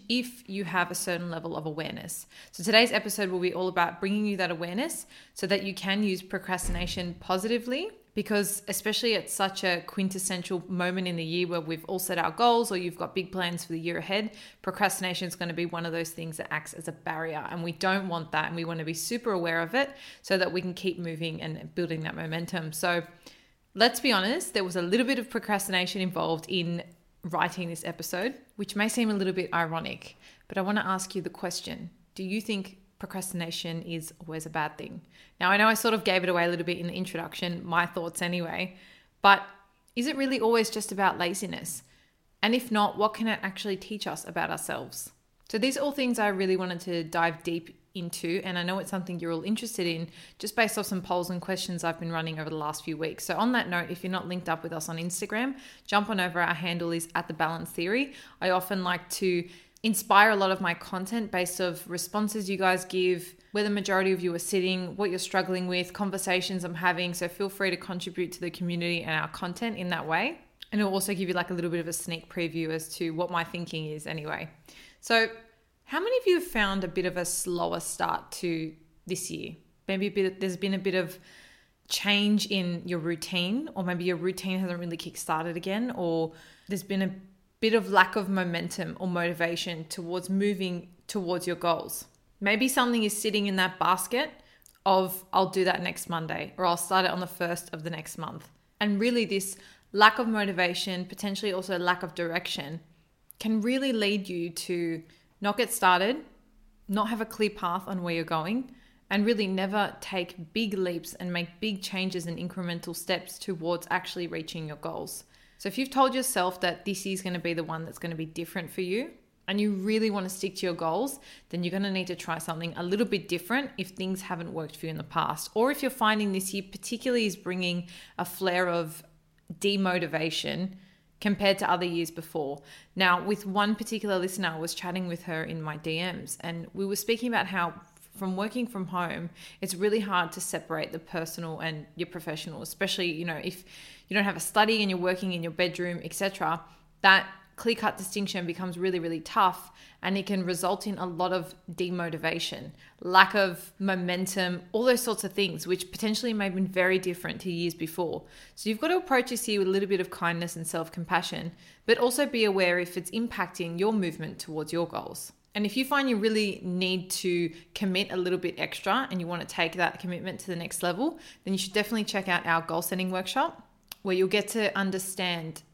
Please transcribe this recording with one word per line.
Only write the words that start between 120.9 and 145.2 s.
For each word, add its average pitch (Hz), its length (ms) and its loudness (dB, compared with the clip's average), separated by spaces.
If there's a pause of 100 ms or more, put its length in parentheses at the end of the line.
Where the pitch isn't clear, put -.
then 175 140 -4
you're 175 80 -2
gonna 196 200 0
need 185 160 -2
to 180 80 -4
try 165 220 -4
something 165 380 -4
a 170 80 -4
little 202 220 2
bit 165 240 -2
different 240 480 -2
if 185 120 -6
things 185 340 -4
haven't 170 300 -6
worked 160 220 -6
for - 120 -8
you - 20 -4
in 156 80 -6
the 156 60 -6
past. 156 500 -2
Or 240 180 4
if 285 100 -4
you're 262 100 2
finding 214 420 2
this 190 200 -2
year 196 160 -4
particularly 240 560 0
is 185 120 0
bringing 180 500 -2 (300)
a 180 80 -2
flare 180 420 2
of 170 340 0 (580)
demotivation 175 1120 0 (500)
compared 202 380 4
to 170 120 2
other 180 140 2
years 170 260 -2
before. 151 500 -6 (340)
Now, 180 280 4
with 202 220 0
one 202 300 2
particular 208 440 0
listener, 185 360 0
I 160 40 -6
was 165 160 -4
chatting 180 320 -4
with 170 160 -6
her 160 200 -4
in 160 180 -6
my 156 160 -4
D 160 220 -2
Ms, - 420 -4
and 170 320 -6
we 196 120 -2
were 196 120 -2
speaking 226 320 0
about 208 180 2
how 175 260 0 (420)
from 190 200 -2
working 214 300 -2
from 190 220 -4
home, 175 420 -4 (320)
it's 190 140 -4
really 208 240 2
hard 180 320 0
to 180 100 -10
separate 156 500 -4
the 160 80 -6
personal 165 600 -6
and 156 260 -4 (100)
your 165 120 -4
professional, 156 540 -8
especially, 185 500 0
you 160 140 -4
know, 160 180 -4
if 185 200 -6 (440)
you 190 80 -4
don't 202 80 4
have 202 140 0
a 160 40 -6
study 214 400 6
and 202 80 4
you're 185 100 0
working 185 340 2